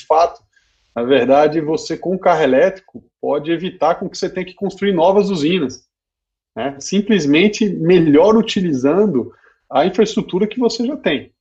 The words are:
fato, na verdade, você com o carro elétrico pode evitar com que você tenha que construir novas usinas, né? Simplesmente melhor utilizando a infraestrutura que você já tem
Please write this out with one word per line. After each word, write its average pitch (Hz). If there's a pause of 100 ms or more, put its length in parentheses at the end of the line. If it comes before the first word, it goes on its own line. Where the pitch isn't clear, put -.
fato, 165 (560)
na 117
verdade, 139
você 151
com 175
o 185
carro 160
elétrico 135 (160)
pode 147
evitar 170
com 196
que -
você 180
tenha 185
que -
construir 196
novas 190
usinas, 156 (680)
né? 139
Simplesmente 196
melhor 165
utilizando 170 (340)
a 139
infraestrutura 202
que 214
você 233
já 285
tem -